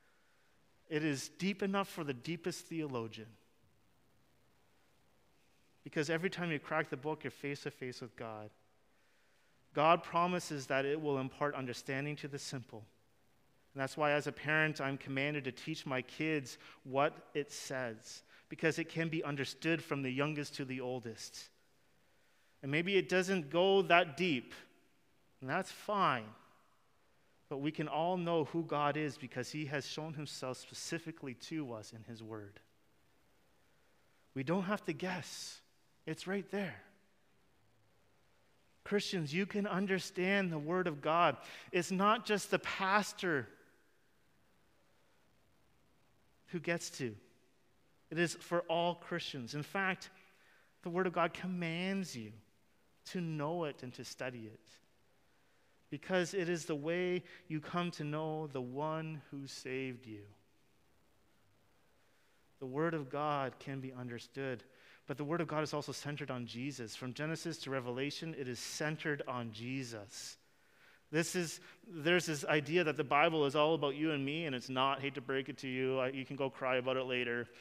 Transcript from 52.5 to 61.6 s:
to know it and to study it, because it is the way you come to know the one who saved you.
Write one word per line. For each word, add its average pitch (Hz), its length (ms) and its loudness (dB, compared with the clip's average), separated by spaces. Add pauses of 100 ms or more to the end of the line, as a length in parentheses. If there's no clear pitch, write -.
to 180 140 -4
know 160 440 -2
it 143 180 -6
and 127 120 -10
to 127 100 -10
study 123 480 -8
it, - 80 -20 (1300)
because 180 440 0
it 175 140 2
is 170 160 0
the 160 100 0
way 175 480 0 (260)
you 156 120 -2
come 175 320 -2
to 156 120 -6
know 156 440 -4
the 131 120 -4
one 156 600 -4 (100)
who 139 160 -8
saved 131 600 -6
you. 104 160 -12 (2250)